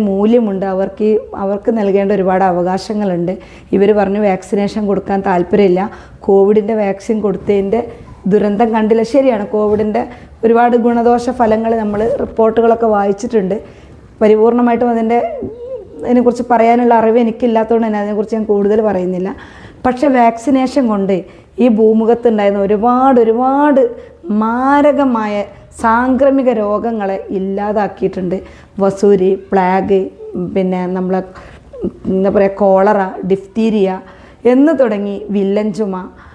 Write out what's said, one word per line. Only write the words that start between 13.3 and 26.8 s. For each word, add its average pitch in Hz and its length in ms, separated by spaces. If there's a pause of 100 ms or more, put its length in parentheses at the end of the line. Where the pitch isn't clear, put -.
പരിപൂർണമായിട്ടും 233 720
അതിൻ്റെ, 226 240 (840)
അതിനെക്കുറിച്ച് 240 480
പറയാനുള്ള 233 480
അറിവ് 226 240
എനിക്കില്ലാത്തതുകൊണ്ട് 226 600
തന്നെ 214 160
അതിനെക്കുറിച്ച് 214 360
ഞാൻ 208 140
കൂടുതൽ 202 360
പറയുന്നില്ല. 185 420 (560)
പക്ഷേ 254 200 (140)
വാക്സിനേഷൻ 262 720
കൊണ്ട് 196 240 (460)
ഈ 247 40 (120)
ഭൂമുഖത്തുണ്ടായിരുന്ന 220 880
ഒരുപാട്, 247 580
ഒരുപാട് 269 580 (600)
മാരകമായ 247 1040 (380)
സാംക്രമിക 254 680 (120)
രോഗങ്ങളെ 208 560 (200)